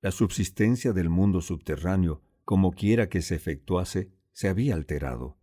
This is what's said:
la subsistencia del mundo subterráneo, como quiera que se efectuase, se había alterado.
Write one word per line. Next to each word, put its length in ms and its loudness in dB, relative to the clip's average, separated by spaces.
la 100 -2
subsistencia 800 0
del 180 2
mundo 300 4
subterráneo, 800 -2
como 280 2
quiera 360 2
que 140 -2
se 120 -4
efectuase, 760 -4
se 160 -4
había 260 0
alterado. 680 -6